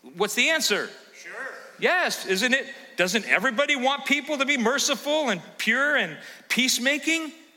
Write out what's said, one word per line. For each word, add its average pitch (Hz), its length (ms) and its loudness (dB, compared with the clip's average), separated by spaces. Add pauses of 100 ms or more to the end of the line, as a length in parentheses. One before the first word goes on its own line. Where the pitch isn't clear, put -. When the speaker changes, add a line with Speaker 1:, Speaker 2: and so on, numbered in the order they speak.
(160)
Speaker 1:
What's 202 200 0
the 262 160 4
answer? 202 380 0 (320)
Speaker 2:
Sure. 226 320 -12 (240)
Speaker 1:
Yes, 277 480 2
isn't 196 280 2
it? 269 200 -2 (220)
Doesn't 185 300 0
everybody 240 500 2
want 269 300 0
people 285 320 0
to 262 80 2
be 285 100 2
merciful 277 760 2
and 175 120 -2 (160)
pure 269 400 2
and 165 200 -2 (300)
peacemaking? 285 880 0 (220)